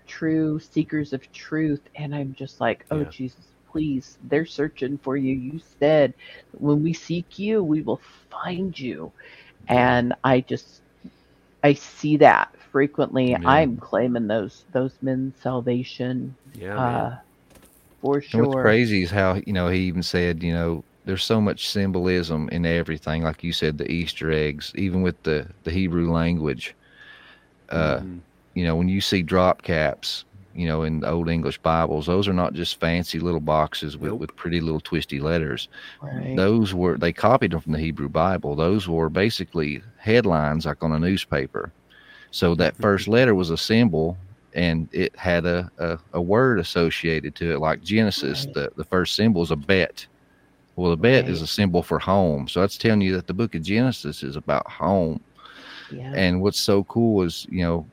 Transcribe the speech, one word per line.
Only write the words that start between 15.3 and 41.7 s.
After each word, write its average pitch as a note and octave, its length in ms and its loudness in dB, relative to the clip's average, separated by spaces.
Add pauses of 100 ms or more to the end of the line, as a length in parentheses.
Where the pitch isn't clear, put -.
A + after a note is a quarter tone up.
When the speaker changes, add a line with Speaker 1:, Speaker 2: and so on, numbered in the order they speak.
Speaker 1:
salvation, B2+ 920 -4 (220)
Speaker 2:
Yeah, F#2+ 200 -10
Speaker 1:
uh, A#2+ 340 -2
Speaker 2:
man. B2 80 -12 (840)
Speaker 1:
for C#3 160 0 (160)
Speaker 3:
And A2+ 80 2
what's C3+ 140 2
Speaker 1:
sure. C3 80 -2
Speaker 3:
crazy A2 400 4
is E2+ 80 -4
how, F#2+ 340 2
you G#2 80 -4
know, F2+ 160 2
he F#2 120 2
even F2+ 220 -2
said, F2 380 0
you E2+ 120 0
know, E2+ 300 -2 (220)
there's F#2+ 180 -4
so A2+ 160 2
much G2+ 300 -2
symbolism F2+ 800 0
in E2+ 160 -2
everything. D#2+ 560 -2
Like D#2+ 220 -4
you E2+ 100 -4
said, D#2 240 -2
the D2 140 -6
Easter D#2+ 400 -4
eggs, D2+ 440 -2
even F#2 280 -2
with F2 180 -2
the, D2+ 260 -2 (160)
the - 60 -6
Hebrew E2+ 420 0
language. E2 640 -2 (960)
Uh, D2+ 280 0
Speaker 2:
Mm-hmm. F2 200 -10 (380)
Speaker 3:
you F#2 80 0
know, E2 120 2
when F2 140 2
you F#2+ 120 0
see G2 200 0
drop F2+ 400 2
caps, - 640 -2 (300)
you F2 100 -4
know, D#2+ 180 0
in D#2 180 -2
the - 80 -4
Old E2 200 0
English D#2+ 300 -2
Bibles, D#2+ 480 0
those G2 200 2
are G2 60 0
not F2+ 220 0
just E2 240 -6
fancy E2 400 -2
little E2+ 200 -2
boxes D2+ 580 -2
with, D#2 140 -6
Speaker 2:
Nope. A2+ 100 -6
Speaker 3:
with D#2 140 -12
pretty E2+ 260 -4
little D#2+ 180 -2
twisty D2 400 -6
letters. D2+ 480 -2 (340)
Speaker 1:
Right. C#3 340 -8
Speaker 3:
Those G2+ 380 2
were, F2 240 0
they E2+ 160 0
copied A2 380 2
them E2 80 -2
from D#2 140 -4
the D2+ 60 -2
Hebrew C#2+ 300 -4
Bible. D#2 460 0
Those F#2 320 0
were E2 220 0
basically E2 720 -2 (160)
headlines, E2 640 2
like, D2 180 -4
on D#2+ 100 0
a D#2 60 0
newspaper. D#2+ 720 -2 (600)